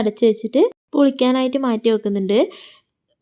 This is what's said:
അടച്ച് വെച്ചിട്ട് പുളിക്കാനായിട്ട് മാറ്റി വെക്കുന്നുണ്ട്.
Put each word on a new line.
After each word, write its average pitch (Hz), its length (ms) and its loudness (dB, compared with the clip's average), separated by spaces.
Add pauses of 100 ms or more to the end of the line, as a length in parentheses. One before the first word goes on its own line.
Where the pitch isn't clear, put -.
അടച്ച് 214 260 -2
വെച്ചിട്ട് 220 340 0 (320)
പുളിക്കാനായിട്ട് 262 720 0
മാറ്റി 233 260 -2
വെക്കുന്നുണ്ട്. 202 460 -2 (840)